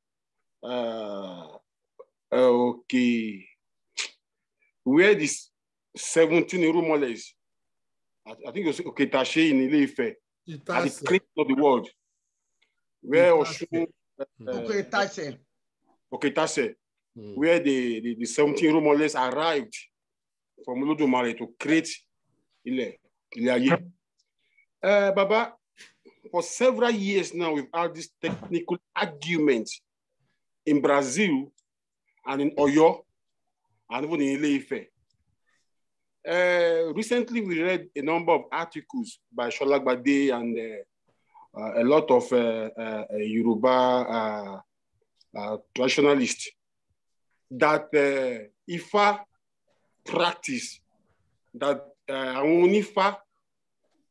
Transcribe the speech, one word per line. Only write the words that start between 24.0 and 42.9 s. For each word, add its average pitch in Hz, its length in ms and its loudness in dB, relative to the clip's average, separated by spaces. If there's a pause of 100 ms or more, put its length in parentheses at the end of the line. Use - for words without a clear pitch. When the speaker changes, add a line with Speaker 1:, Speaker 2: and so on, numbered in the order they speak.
Speaker 1:
Uh, 202 300 4
Baba, 202 420 0 (800)
for 175 100 -2
several 233 480 0
years 196 440 -2
now, 165 200 -2
we've 139 180 -4
had 170 220 -2
this 165 160 -16 (100)
technical 175 580 -6 (180)
argument 151 720 -2 (960)
in 147 160 2
Brazil 143 680 0 (760)
and 139 160 -4
in 147 100 0
Oyo, 147 500 4 (880)
and 127 160 -6
even 156 160 -2
in 139 160 0
Ile-Ife. 139 500 -4 (1400)
Uh, 170 680 2
recently, 240 480 -2
we 175 200 -2
read 175 320 -2
a 143 80 -8
number 165 300 0
of 143 180 2
articles 147 720 -8 (140)
by 120 160 -4
Shola 139 340 0
Gbade 131 500 2
and, 117 240 -4
uh, - 1040 -16
uh, 110 220 -2
a - 20 4
lot 151 260 4
of, 120 220 4
uh, 113 380 0 (100)
uh, 110 260 -6 (120)